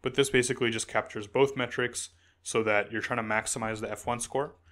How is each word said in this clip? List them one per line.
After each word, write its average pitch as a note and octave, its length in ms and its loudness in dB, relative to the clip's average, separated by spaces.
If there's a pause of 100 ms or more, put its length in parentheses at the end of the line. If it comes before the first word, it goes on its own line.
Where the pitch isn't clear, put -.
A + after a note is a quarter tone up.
But B2+ 120 -4
this C#3 160 4
basically B2 400 4
just A2+ 180 -4
captures G#2+ 400 -2
both C3+ 280 4
metrics B2 540 -4 (320)
so A2+ 220 0
that G#2 260 4
you're A2+ 100 -4
trying A#2+ 180 -2
to G#2+ 160 -2
maximize A2 460 -2
the G#2+ 100 -6
F - 140 -8
one A#2+ 140 -2
score. C#3 380 -4 (160)